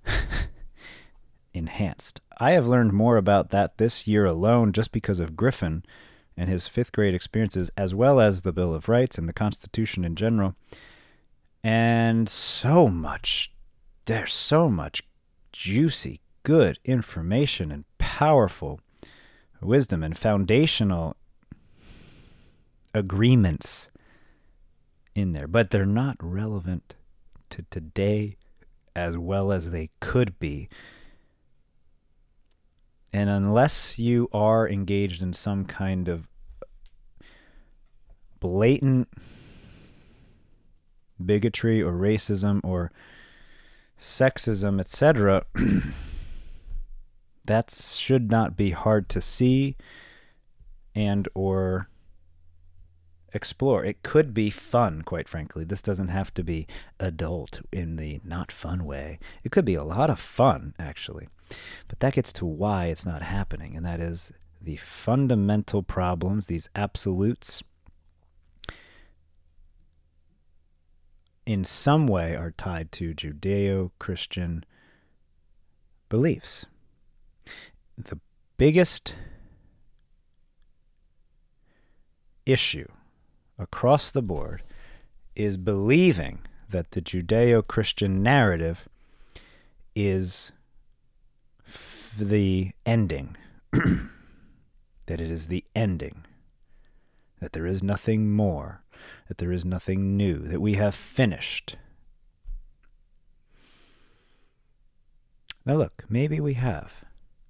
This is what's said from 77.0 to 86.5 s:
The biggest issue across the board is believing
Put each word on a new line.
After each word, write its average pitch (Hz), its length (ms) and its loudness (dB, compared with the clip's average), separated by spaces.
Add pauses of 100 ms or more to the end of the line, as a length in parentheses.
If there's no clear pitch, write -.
The - 140 -12 (380)
biggest 156 580 4 (3250)
issue 120 420 0 (720)
across 127 520 2
the 135 120 -2
board 95 400 -6 (720)
is 104 220 -2
believing 101 840 2 (280)